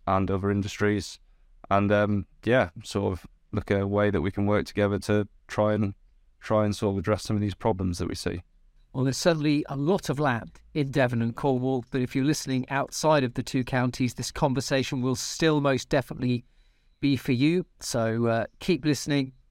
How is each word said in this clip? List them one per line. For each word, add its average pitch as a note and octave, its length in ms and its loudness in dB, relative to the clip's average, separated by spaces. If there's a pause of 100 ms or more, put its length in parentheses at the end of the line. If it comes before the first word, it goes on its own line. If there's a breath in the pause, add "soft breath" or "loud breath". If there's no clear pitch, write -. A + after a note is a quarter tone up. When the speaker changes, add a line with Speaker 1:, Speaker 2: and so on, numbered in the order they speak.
Speaker 1:
and F#2+ 240 2
other G2 200 0
industries. G2+ 680 -2 (500)
And, G2+ 240 4
um, G#2 340 2 (180)
yeah, A2+ 260 2 (120)
sort G2+ 300 -2
of - 140 -10 (260)
look G#2 180 -4
at G2 120 2
a G2 40 -2
way G2+ 240 2
that F#2 120 0
we F#2+ 100 0
can G2+ 140 0
work G2+ 180 2
together G2+ 360 0
to G#2 280 0 (180)
try G#2+ 280 2
and, G#2 200 -2 (460)
try G#2+ 240 2
and G#2 100 0
sort G2 200 0
of G2 40 0
address G2+ 240 -2
some A2 140 -2
of G2+ 60 0
these G2+ 120 -2
problems F#2+ 440 -2
that F2 100 -4
we - 60 -6
see. F#2 280 -6 (500)
Speaker 2:
Well, B2+ 120 -2
there's C3 140 0
certainly D3+ 500 2
a C#3+ 80 -8
lot D#3 320 0
of C#3 100 -2
land C3 320 -2 (240)
in C#3+ 160 0
Devon B2 320 2
and A#2 140 -2
Cornwall, B2+ 540 0
but C3 100 -2
if B2+ 160 -2
you're C3+ 80 0
listening C3 460 0
outside C#3 520 2
of B2 120 -2
the C3 80 -4
two C3 200 -2
counties, B2 520 0
this - 180 -8
conversation C3+ 680 0
will B2+ 140 0
still D3+ 460 0
most C3+ 300 0
definitely B2+ 540 -2 (560)
be C#3+ 140 2
for C3 180 -2
you. D#3 340 2 (120)
So, A#2 480 0
uh, A2+ 200 0 (120)
keep D#3+ 260 0
listening, C#3+ 480 0 (180)